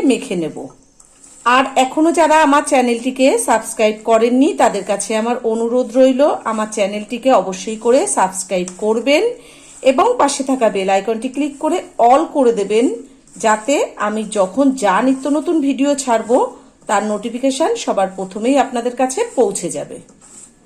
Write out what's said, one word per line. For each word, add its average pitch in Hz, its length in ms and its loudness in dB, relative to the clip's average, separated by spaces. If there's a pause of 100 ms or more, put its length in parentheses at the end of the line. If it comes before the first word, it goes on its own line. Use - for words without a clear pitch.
মেখে - 340 -2
নেব। 143 140 -8 (880)
আর 254 180 4 (200)
এখনও 311 360 0
যারা 311 180 6 (100)
আমার 285 240 4
চ্যানেলটিকে 254 560 0 (200)
সাবস্ক্রাইব 214 500 0 (120)
করেননি 247 400 4 (120)
তাদের 196 300 0
কাছে 196 200 -4 (100)
আমার 233 160 -2 (140)
অনুরোধ 233 360 -2 (120)
রইল 262 220 6 (300)
আমার 214 240 -4
চ্যানেলটিকে 214 540 -4 (120)
অবশ্যই 190 440 -6
করে 247 140 4 (180)
সাবস্ক্রাইব 185 500 -2 (160)
করবেন 240 400 0 (680)
এবং 339 160 2 (140)
পাশে 277 280 0
থাকা 247 260 0
বেল 190 200 -2
আইকনটি 220 400 -2
ক্লিক 285 180 -4 (100)
করে 311 140 0 (320)
অল 277 120 6 (140)
করে 247 240 4
দেবেন, 214 260 0 (580)
যাতে 220 320 0 (320)
আমি 214 140 -4 (160)
যখন 196 280 0 (160)
যা 190 140 2 (100)
নিত্য 269 200 0 (120)
নতুন 311 180 -2 (120)
ভিডিও 277 240 0 (120)
ছাড়ব 226 280 0 (560)
তার 208 160 0 (100)
নোটিফিকেশন 262 580 -2 (120)
সবার 190 340 -2
প্রথমেই 214 460 -2
আপনাদের 240 380 -4
কাছে 262 180 -2 (180)
পৌঁছে 202 380 0
যাবে। 139 220 -10 (680)